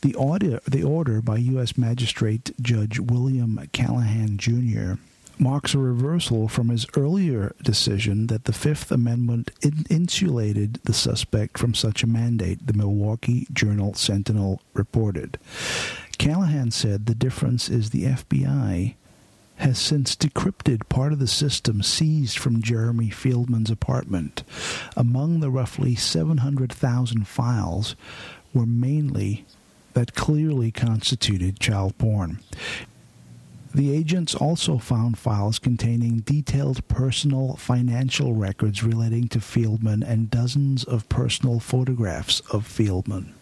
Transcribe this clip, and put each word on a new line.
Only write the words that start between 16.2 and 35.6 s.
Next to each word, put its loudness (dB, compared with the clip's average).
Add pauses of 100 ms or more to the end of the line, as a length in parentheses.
said 0
the 2
difference 0
is 0
the 0
F -2
B 2
I 0 (640)
has 2
since 0
decrypted 0
part 2
of -2
the 2
system 0
seized 2
from 2
Jeremy 0
Fieldman's 0
apartment. -2 (540)
Among 2
the 0
roughly 0
seven 0
hundred 0
thousand 0
files -2 (560)
were 2
mainly 0 (480)
that 0
clearly 2
constituted 0
child 0
porn. 0 (1400)
The 2
agents 0
also 0
found 0
files 0
containing 0